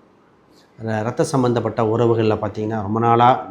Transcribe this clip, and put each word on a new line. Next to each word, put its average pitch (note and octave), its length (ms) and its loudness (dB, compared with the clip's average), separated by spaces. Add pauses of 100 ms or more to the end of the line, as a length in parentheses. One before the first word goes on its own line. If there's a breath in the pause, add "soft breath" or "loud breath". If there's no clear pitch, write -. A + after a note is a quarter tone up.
(840 soft breath)
ர-, A2 200 -4
ரத்த A#2+ 200 -2
சம்பந்தப்பட்ட A#2+ 600 0
உறவுகள்ல A2+ 540 2
பார்த்தீங்கன்னா, G#2+ 440 -6
ரொம்ப G#2 180 -4
நாளா A#2 520 4